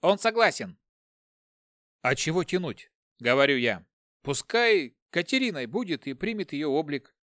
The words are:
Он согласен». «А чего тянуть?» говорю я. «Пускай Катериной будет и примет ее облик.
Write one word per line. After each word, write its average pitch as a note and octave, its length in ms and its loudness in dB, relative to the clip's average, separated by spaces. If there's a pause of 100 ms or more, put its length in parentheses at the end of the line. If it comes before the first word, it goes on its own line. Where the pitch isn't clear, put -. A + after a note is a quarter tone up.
Он G3 180 4
согласен». A3 580 0 (1200)
«А B2+ 140 0
чего E3 280 -2
тянуть?» F3 480 -6 (280)
говорю C3+ 380 4
я. A2+ 260 0 (380)
«Пускай G3 760 0 (140)
Катериной F3 560 -2
будет E3+ 400 -4
и C#3 80 -6
примет G#3 400 -6
ее D3 160 -2
облик. C#3+ 460 -2 (100)